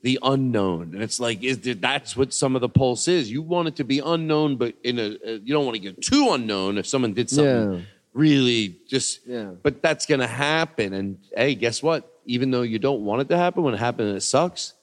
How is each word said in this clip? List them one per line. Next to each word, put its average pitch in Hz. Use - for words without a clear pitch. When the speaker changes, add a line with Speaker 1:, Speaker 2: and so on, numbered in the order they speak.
Speaker 1:
the 127
unknown. 107
And 98
it's -
like, 117
is 127
there, 123
that's 127
what 131
some 131
of 127
the 120
pulse 127
is. 165
You 135
want 165
it 147
to 151
be 135
unknown, 156
but 117
in 123
a, 107
a, 113
you 113
don't 147
wanna 113
get 95
too 269
unknown 101
if 95
someone 123
did 117
something 123
Speaker 2:
Yeah. 87
Speaker 1:
really 123
just, -
Speaker 2:
Yeah. 113
Speaker 1:
but 147
that's 160
gonna 135
happen. 143
And 98
hey, 127
guess 117
what? 156
Even 123
though 123
you 113
don't 131
want 107
it 135
to 170
happen, 175
when 131
it 101
happens, 117
it 92
sucks. -